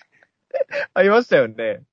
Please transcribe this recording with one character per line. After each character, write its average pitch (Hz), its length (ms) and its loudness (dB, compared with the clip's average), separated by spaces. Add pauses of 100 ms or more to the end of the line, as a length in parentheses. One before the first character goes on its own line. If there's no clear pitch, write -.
(960)
あ 185 80 2
り 196 60 4
ま 220 140 4
し - 60 -8
た 175 100 4
よ 123 100 2
ね。 110 440 -8